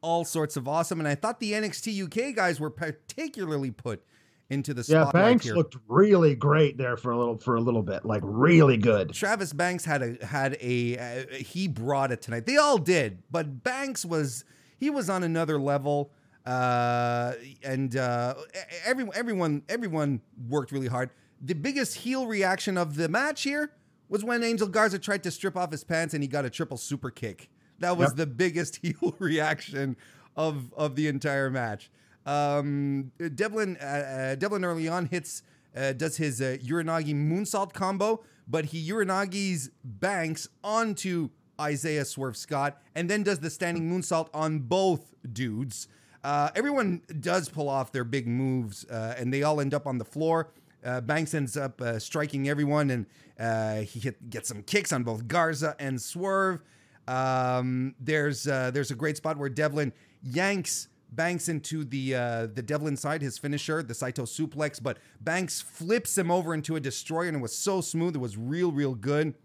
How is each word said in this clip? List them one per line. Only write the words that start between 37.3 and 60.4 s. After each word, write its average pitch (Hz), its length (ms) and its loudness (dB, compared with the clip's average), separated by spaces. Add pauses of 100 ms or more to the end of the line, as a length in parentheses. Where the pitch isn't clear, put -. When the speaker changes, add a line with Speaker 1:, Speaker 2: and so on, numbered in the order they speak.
Speaker 1:
combo, 196 500 0 (240)
but 151 200 0
he 156 240 -6
Uranagi's 190 800 -2 (120)
Banks 160 640 -2 (160)
onto 196 680 0 (280)
Isaiah 151 460 0
Swerve 131 320 -6
Scott 143 460 -4 (120)
and 170 140 -2
then 208 140 2
does 196 160 2
the 156 100 -4
standing 170 420 -2
moonsault 170 440 0
on 156 240 0
both 170 560 2 (180)
dudes. 113 560 -4 (340)
Uh, 147 320 0
everyone 226 460 0 (200)
does 175 280 0
pull 147 200 -4
off 135 240 -2
their 127 120 -2
big 123 220 -2
moves, 123 640 0
uh, 113 260 -4
and 123 160 -2
they 139 100 0
all 151 160 2
end 139 140 0
up 143 140 -2
on 131 100 -2
the 117 80 -4
floor. 160 460 0 (340)
Uh, 127 160 -2
Banks 147 320 0
ends 143 240 -2
up, 135 240 -4
uh, 117 180 -2
striking 143 520 -2
everyone, 147 400 2
and, 120 160 0 (320)
uh, 110 420 0
he 107 200 -8
hit, 123 280 -8
gets 113 200 -8
some 104 140 -10
kicks 190 300 0
on 131 100 0
both 117 240 -4
Garza 156 520 2
and 131 220 -4
Swerve. 190 640 0 (440)
Um, 127 920 0
there's, 147 480 0
uh, 131 240 0
there's 127 200 -2
a 139 40 -4
great 147 220 -2
spot 156 220 -4
where 139 100 -2
Devlin 147 460 0 (280)
yanks 175 680 -2 (220)